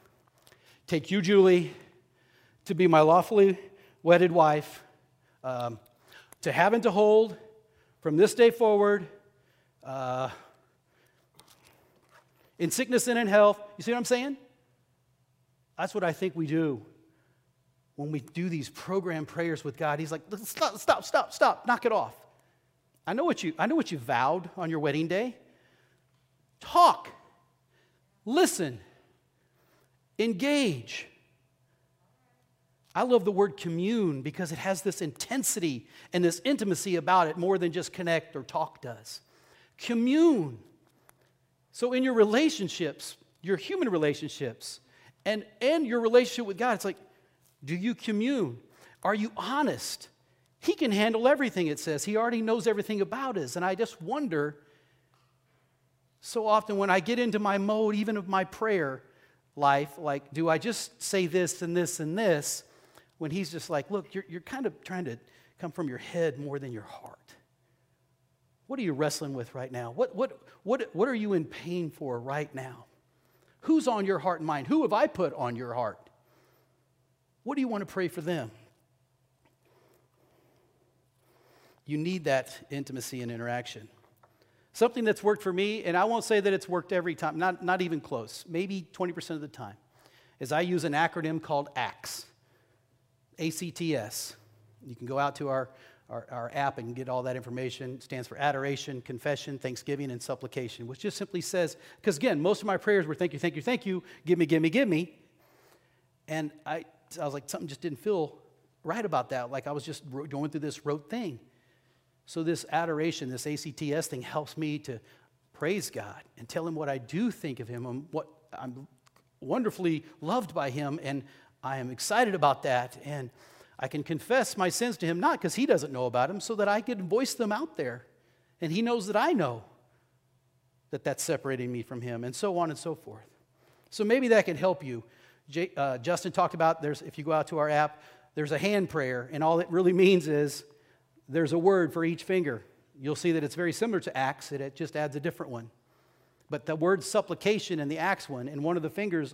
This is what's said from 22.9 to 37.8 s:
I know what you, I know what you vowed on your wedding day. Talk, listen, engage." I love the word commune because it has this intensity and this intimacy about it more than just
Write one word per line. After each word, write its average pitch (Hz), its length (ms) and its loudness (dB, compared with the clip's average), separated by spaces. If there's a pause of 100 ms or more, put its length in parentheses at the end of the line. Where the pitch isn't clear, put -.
I 170 80 -2
know 269 100 0
what 320 180 0
you, 160 160 -4
I 165 60 2
know 277 120 2
what 277 140 0
you 160 80 -6
vowed 139 600 0
on 170 100 -4
your 160 100 -2
wedding 156 300 0
day. 220 280 -2 (1200)
Talk, - 480 6 (1160)
listen, 196 540 2 (1400)
engage." 220 880 0 (1900)
I 208 120 2
love 247 200 4
the 208 80 2
word 196 240 4
commune 175 640 0
because 151 300 -6
it 160 80 -6
has 196 240 -2
this - 180 -4
intensity 170 840 -2 (260)
and 175 120 4
this 170 200 2
intimacy 196 520 0
about 175 320 4
it 156 80 -4
more 185 200 2
than 175 140 0
just 160 220 -6